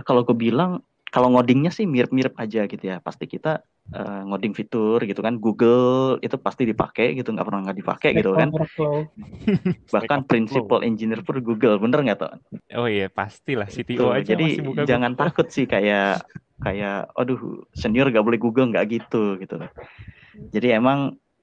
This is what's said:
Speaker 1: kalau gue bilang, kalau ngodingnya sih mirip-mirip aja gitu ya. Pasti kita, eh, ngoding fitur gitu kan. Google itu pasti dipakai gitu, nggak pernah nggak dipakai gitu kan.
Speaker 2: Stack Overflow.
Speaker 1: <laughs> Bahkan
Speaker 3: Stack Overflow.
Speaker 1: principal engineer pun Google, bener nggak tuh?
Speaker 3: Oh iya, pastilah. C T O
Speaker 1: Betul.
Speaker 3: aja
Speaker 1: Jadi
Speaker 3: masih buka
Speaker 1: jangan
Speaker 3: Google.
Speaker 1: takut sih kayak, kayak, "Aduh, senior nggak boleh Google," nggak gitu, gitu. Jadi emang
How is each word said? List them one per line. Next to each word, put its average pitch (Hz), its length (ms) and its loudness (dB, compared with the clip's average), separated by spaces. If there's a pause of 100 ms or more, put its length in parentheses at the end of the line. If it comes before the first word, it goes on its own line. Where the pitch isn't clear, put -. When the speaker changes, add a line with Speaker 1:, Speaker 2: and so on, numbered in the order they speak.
Speaker 1:
kalau 123 180 4
gue 123 140 2
bilang, 131 480 0 (240)
kalau 127 240 4
ngodingnya 127 420 4
sih 214 160 -2
mirip-mirip 131 480 0
aja 110 300 -4
gitu - 180 -12
ya. 90 160 -8
Pasti - 240 -10
kita, - 380 -6 (260)
eh, 98 400 -8
ngoding 101 240 -4
fitur 110 480 0
gitu 98 220 -4
kan. 117 160 -2
Google 123 840 4
itu 117 160 -4
pasti 113 300 -2
dipakai 113 500 0
gitu, 117 160 -6
nggak 104 160 -2
pernah 101 160 -2
nggak 95 160 -6
dipakai - 320 0
gitu - 220 2
kan. 160 160 2
Speaker 2:
Stack 160 80 -2
Overflow. 156 340 -2 (220)
Speaker 1:
<laughs> - 800 -2
Bahkan 107 100 -2
Speaker 3:
Stack - 60 0
Overflow. 139 180 -2
Speaker 1:
principal 113 560 2
engineer 110 400 -2
pun 135 160 -4
Google, 110 400 2
bener 123 220 2
nggak 104 160 0
tuh? 80 100 -6 (480)
Speaker 3:
Oh 120 80 -2
iya, 101 240 -2
pastilah. 104 560 -6
C - 160 -8
T 120 160 -6
O 123 160 2
Speaker 1:
Betul. 139 80 0
Speaker 3:
aja 147 160 0
Speaker 1:
Jadi 160 80 2
Speaker 3:
masih 151 160 -2
buka 135 240 -4
Speaker 1:
jangan 123 320 2
Speaker 3:
Google. 147 80 0
Speaker 1:
takut 165 240 0
sih 131 160 -2
kayak, 101 640 0 (320)
kayak, 101 560 -4
"Aduh, - 560 -4
senior 123 320 0
nggak 110 160 4
boleh 117 160 2
Google," 117 320 2
nggak 101 160 0
gitu, 110 560 -2
gitu. - 160 -10 (960)
Jadi 123 160 2
emang 131 480 2 (240)